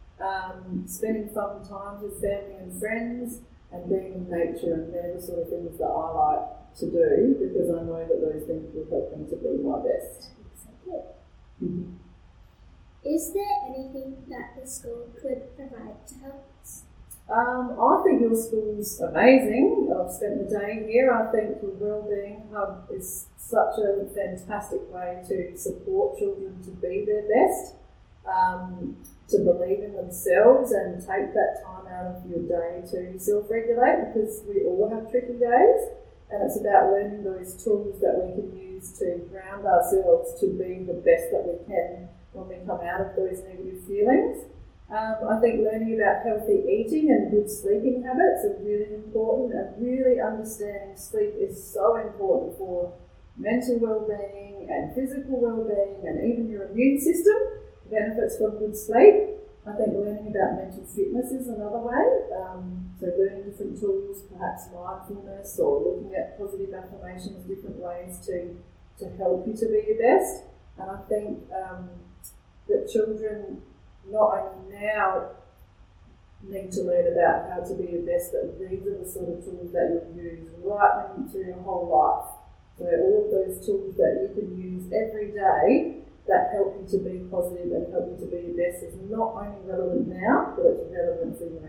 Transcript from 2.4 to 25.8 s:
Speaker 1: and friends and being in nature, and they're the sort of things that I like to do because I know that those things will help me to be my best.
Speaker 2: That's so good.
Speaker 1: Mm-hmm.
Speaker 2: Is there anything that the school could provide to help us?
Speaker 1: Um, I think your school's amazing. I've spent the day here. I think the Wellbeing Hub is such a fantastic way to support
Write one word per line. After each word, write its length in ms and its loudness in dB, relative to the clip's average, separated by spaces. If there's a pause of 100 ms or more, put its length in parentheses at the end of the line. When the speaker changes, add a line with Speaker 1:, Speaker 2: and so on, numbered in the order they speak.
Speaker 1:
and 180 -14
friends 600 -4 (340)
and 160 -10
being 240 -2
in 180 -8
nature, 440 -2
and 180 -4
they're 240 -6
the 60 -12
sort 180 -6
of 80 -4
things 300 -6
that 80 -2
I 260 -2
like 680 -2
to 100 -4
do 500 6
because 300 0
I 120 -2
know 240 -6
that 140 2
those 260 -2
things 280 -6
will 160 -6
help 260 -4
me 140 -10
to 60 -4
be 280 -2
my 140 -2
best. 580 -4
Speaker 2:
That's 240 -20
so 100 -20 (140)
good. 840 -12
Speaker 1:
Mm-hmm. 300 -6 (1040)
Speaker 2:
Is 300 -2
there 240 -2 (100)
anything 500 -10 (120)
that 320 -14
the 80 -14
school 400 -12 (140)
could 340 -6
provide 520 -16
to 80 -18
help 300 -16 (140)
us? 220 -18 (500)
Speaker 1:
Um, 480 0
I 240 6
think 160 6
your 140 6
school's 640 -2
amazing. 880 6
I've 240 0
spent 240 -4 (100)
the 120 -2
day 280 -4
here. 240 6
I 220 2
think 300 0
the 60 -6 (120)
Wellbeing 720 -4
Hub 400 -6
is 360 -10 (100)
such 400 2
a 260 2 (100)
fantastic 680 -6 (120)
way 360 -8
to 280 -4
support 600 -2